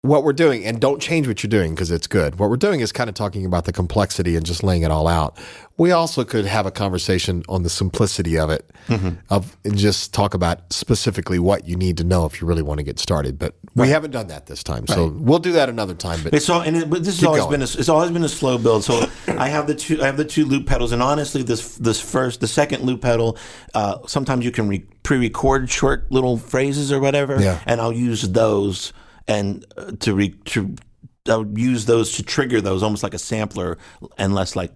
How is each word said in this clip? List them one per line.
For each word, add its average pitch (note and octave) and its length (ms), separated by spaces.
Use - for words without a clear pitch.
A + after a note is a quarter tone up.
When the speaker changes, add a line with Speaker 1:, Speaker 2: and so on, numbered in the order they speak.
Speaker 1:
What C#3 200
we're D3+ 80
doing, C#3 320
and A#2 160
don't C#3+ 220
change D#3+ 260
what G#2+ 160
you're G#2+ 60
doing F2+ 260
'cause E2+ 160
it's E2 160
good. E2+ 320
What G2+ 100
we're A#2 60
doing G3 260
is A2 100
kinda A#2 200
talking G2 340
about F2+ 200
the - 80
complexity F2+ 600
and D#2+ 100
just E2+ 180
laying F2+ 200
it D#2+ 80
all D#2 160
out. E2 280
We E3+ 140
also E3 320
could G#2+ 220
have G2+ 200
a F#2+ 60
conversation F#2 800
on F#2 140
the E2+ 60
simplicity F2 680
of D#2 120
it, D#2 200
Speaker 2:
Mm-hmm. F#2+ 220
Speaker 1:
of, G2 360
and G#2 100
just G2+ 380
talk G2+ 200
about F2 380
specifically - 680
what F2+ 280
you F2 80
need F2+ 220
to E2+ 60
know F2 220
if D2+ 140
you D#2+ 80
really E2 140
wanna D2 220
get C#2 160
started. C#2+ 400
But - 160
we A#2+ 60
Speaker 2:
Right. C3 80
Speaker 1:
haven't D3+ 220
done A#2 160
that D2 180
this - 180
time, A#1 240
so F2+ 200
Speaker 2:
Right. D2+ 120
Speaker 1:
we'll D3 200
do F3+ 140
that D3 140
another G#2+ 280
time. E2+ 280
But E2+ 100
Speaker 2:
It's D3 160
all, E3+ 120
and D#3+ 160
it, D#3+ 120
but F3 100
this F3+ 160
has E3+ 40
Speaker 1:
keep E3+ 100
Speaker 2:
always D#3 120
Speaker 1:
going. E2+ 120
Speaker 2:
been C#3 80
a, B2 180
it's C#3 100
always E3 220
been E3+ 120
a D3 60
slow C3 300
build. A2 260
So A#2 220
<coughs> - 100
I - 220
have D3 180
the D3+ 80
two, D3+ 260
I C3+ 40
have C3+ 120
the D3+ 80
two D#3 200
loop C3 220
pedals, A#2+ 240
and A#2+ 100
honestly, C#3+ 400
this, A#2 340
this A2+ 240
first, B2+ 400
the B2 80
second D3 360
loop B2+ 180
pedal, A#2 340
uh, G2+ 320
sometimes B2+ 400
you A#2+ 60
can A2 180
re-, G2 160
pre-record C3 680
short - 400
little B2+ 260
phrases C#3 540
or C#3 80
whatever, C#3 420
Speaker 1:
Yeah. F#2 240
Speaker 2:
and A2+ 160
I'll A#2 120
use A#2+ 280
those G2+ 720
and, G2+ 360
uh, - 220
to A2 140
re-, F#2+ 220
to, G2+ 280
I'll A2+ 180
use A#2+ 260
those A2+ 300
to G2+ 100
trigger B2 380
those, F#2+ 200
almost G#2+ 220
like - 100
a - 60
sampler, G2+ 580
and G2 160
less F#2+ 220
like, F2+ 200